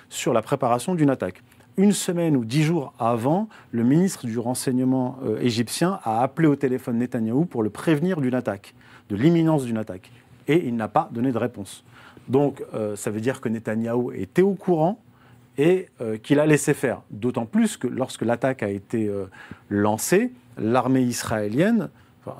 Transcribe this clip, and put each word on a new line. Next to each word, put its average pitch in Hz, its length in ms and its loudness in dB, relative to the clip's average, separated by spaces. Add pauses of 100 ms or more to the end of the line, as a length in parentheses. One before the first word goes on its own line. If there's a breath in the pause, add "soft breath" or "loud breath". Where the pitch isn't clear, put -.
sur - 240 -4
la 113 80 4
préparation 127 540 0
d'une 151 160 4
attaque. 107 320 -4 (340 soft breath)
Une 196 160 6
semaine 170 460 0
ou 117 80 -2
dix 135 160 2
jours 151 360 -2
avant, 127 520 0 (200 loud breath)
le 117 140 0
ministre 165 400 2
du 113 140 -4
renseignement, 127 880 -2
euh, 110 160 -2
égyptien 120 600 -2
a 113 180 0
appelé 156 260 2
au 143 80 4
téléphone 127 400 -2
Netanyahou 120 480 0
pour 123 180 -4
le 107 60 0
prévenir 160 540 0
d'une 127 120 0
attaque, 113 400 -4 (360 soft breath)
de 101 60 -2
l'imminence 160 480 4
d'une 117 120 -2
attaque. 98 340 -8 (360 soft breath)
Et 156 200 2
il 120 80 -4
n'a 110 140 -2
pas 156 240 -2
donné 123 200 -2
de 113 40 -2
réponse. - 480 -6 (420 loud breath)
Donc, 135 360 2 (120)
euh, 107 200 -4
ça 107 160 -6
veut 107 120 -4
dire 131 180 -2
que - 80 -4
Netanyahou 113 640 -2
était 98 300 0
au 196 100 4
courant 180 480 0 (560 soft breath)
et, 180 300 2 (160)
euh, 110 160 -4
qu'il 143 220 2
a 151 60 4
laissé 151 280 2
faire. 113 260 -2 (100)
D'autant 117 360 -4
plus 214 320 0
que - 80 -6
lorsque 123 340 -6
l'attaque 120 420 0
a 107 60 -2
été, 104 400 -4
euh, 101 180 -6 (440 loud breath)
lancée, 110 600 2 (260)
l'armée 127 420 2
israélienne 123 880 0 (520 soft breath)